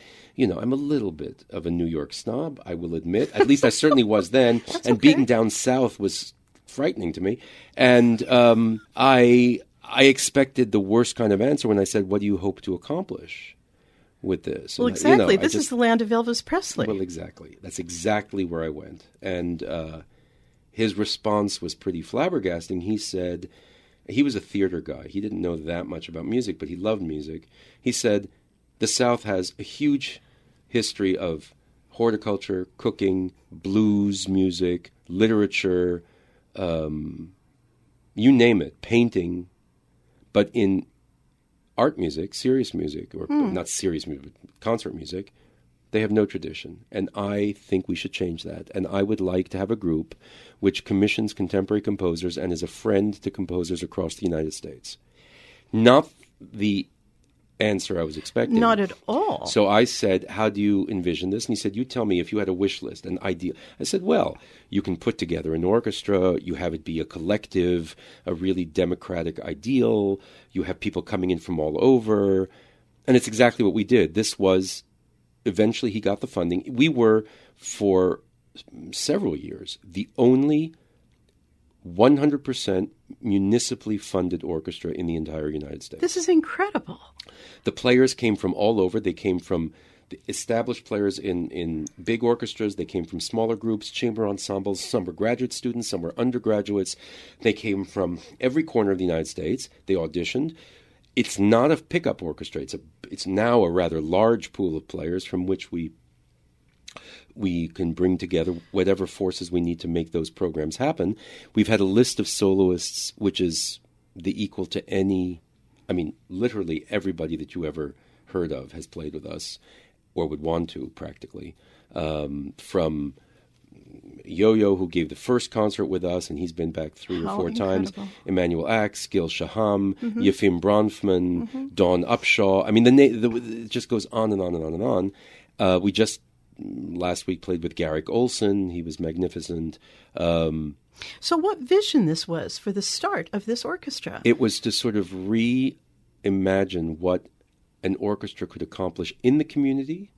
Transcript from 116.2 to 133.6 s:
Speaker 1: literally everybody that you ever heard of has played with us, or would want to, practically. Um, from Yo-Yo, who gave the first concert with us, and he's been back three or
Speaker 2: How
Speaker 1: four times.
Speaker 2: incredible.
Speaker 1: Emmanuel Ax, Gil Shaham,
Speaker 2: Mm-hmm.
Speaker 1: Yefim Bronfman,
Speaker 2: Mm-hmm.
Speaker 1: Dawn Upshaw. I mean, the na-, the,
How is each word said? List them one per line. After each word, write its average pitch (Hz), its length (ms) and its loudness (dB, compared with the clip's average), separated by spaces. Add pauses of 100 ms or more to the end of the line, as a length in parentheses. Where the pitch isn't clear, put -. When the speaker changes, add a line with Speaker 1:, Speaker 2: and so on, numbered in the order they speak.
Speaker 1:
literally 95 600 -4
everybody 82 480 -4
that 76 160 -12
you 85 120 -6
ever 76 280 -8 (340)
heard 85 260 -4
of 65 180 -12
has - 160 -16
played 78 260 -12
with 76 120 -12
us, 80 340 -14 (540)
or 85 140 -2
would 73 140 -8
want 82 280 -2
to, - 260 -12
practically. - 600 -16 (380)
Um, 73 640 -6
from 76 560 -2 (1080)
Yo-Yo, 101 540 4
who 92 100 -2
gave 82 220 -2
the - 60 -12
first - 360 -2
concert 107 360 -2
with 87 180 -2
us, 87 240 -4
and 76 100 -8
he's 85 140 -6
been 82 180 -4
back 78 240 -8
three 87 260 -8
or 82 60 -4
Speaker 2:
How - 80 -4
Speaker 1:
four 85 160 -2
times. 95 380 0
Speaker 2:
incredible. - 240 -14 (120)
Speaker 1:
Emmanuel 87 440 0
Ax, 107 380 -2
Gil 87 200 0
Shaham, 98 680 0
Speaker 2:
Mm-hmm. 113 260 -6
Speaker 1:
Yefim 95 400 4
Bronfman, 98 880 2
Speaker 2:
Mm-hmm. 269 240 -10
Speaker 1:
Dawn 90 320 4
Upshaw. 98 600 2
I - 60 0
mean, 117 140 8
the 123 80 10
na-, 131 340 8
the, 113 80 0 (280)